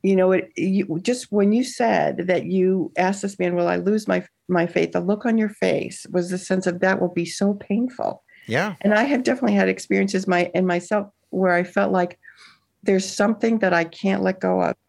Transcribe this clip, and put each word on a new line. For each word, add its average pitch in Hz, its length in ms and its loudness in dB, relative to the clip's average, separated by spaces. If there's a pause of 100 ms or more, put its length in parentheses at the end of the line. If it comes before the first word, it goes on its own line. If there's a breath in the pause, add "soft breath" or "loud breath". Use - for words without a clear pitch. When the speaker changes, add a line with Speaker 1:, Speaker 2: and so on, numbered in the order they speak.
Speaker 1:
you 196 120 2
know, 185 180 4
it, 180 240 0
you, 190 460 0
just 247 300 -4
when 202 200 4
you 247 120 2
said 196 600 0
that 175 200 0
you 185 500 0
asked 190 260 0
this 196 160 -8
man, 180 180 0
"Will 175 120 0
I 180 80 0
lose 208 300 -2
my, 185 200 0 (220)
my 175 180 2
faith?" 170 260 -2
the 180 80 0
look 202 240 -2
on 226 140 2
your 214 100 0
face - 640 -4
was 180 200 -2
the 180 80 -4
sense 185 280 -2
of, 175 140 -4
"That 190 200 2
will 180 120 0
be 175 120 -2
so 202 300 -2
painful." 208 680 -4 (240 loud breath)
Speaker 2:
Yeah. 165 360 -2
Speaker 1:
And 208 120 4
I 214 100 4
have 277 200 0
definitely 240 320 2
had 190 120 4
experiences 196 580 -2
my, 175 280 2
in 185 120 2
myself 180 420 -2 (220)
where 185 220 0
I 175 120 2
felt 196 280 0
like 180 260 0 (640 loud breath)
there's 190 220 2
something 220 540 0
that 185 160 2
I 170 100 2
can't 190 380 -2
let 185 180 -2
go 185 220 0
of 170 120 0 (140)